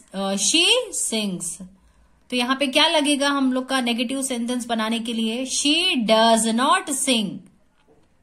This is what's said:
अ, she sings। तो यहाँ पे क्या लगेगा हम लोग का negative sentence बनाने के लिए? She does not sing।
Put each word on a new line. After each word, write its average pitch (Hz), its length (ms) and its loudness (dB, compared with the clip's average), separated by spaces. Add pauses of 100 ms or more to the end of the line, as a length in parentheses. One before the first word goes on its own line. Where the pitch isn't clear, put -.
(140)
अ, 196 200 -2
she 320 320 2 (440)
sings। 196 520 -4 (680)
तो 247 60 -2
यहाँ 247 200 0
पे 277 100 0
क्या 294 220 2
लगेगा 285 400 2
हम 269 240 0
लोग 254 160 -4
का 262 120 0
negative 247 420 -2
sentence 240 440 -4
बनाने 226 340 -2
के 233 120 -6
लिए? 226 340 -4
She 302 640 0
does 226 500 4
not 339 240 2
sing। 247 440 -2 (960)